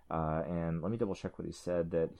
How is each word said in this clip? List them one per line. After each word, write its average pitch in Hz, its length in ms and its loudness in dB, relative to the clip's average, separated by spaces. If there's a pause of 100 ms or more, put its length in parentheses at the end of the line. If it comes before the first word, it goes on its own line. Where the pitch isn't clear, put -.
Uh, 80 380 2
and 82 340 0
let 92 100 0
me 117 60 0
double 101 180 0
check - 220 -6
what 87 80 -6
he 82 60 -6
said 85 400 0
that 82 280 2